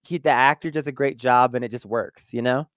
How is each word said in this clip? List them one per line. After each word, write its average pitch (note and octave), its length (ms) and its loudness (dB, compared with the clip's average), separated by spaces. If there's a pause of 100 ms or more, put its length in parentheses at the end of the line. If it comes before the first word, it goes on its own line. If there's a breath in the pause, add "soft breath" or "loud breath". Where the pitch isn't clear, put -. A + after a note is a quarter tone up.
he, E3+ 160 -8
the D3+ 120 0
actor C#3 400 2
does D3 160 -6
a D3 60 -6
great C3 260 -4
job, B2 360 2
and B2 100 -4
it A2 60 -8
just A#2 160 -12
works, G#2 460 -8
you A#2 100 -6
know? B2+ 240 -2 (100)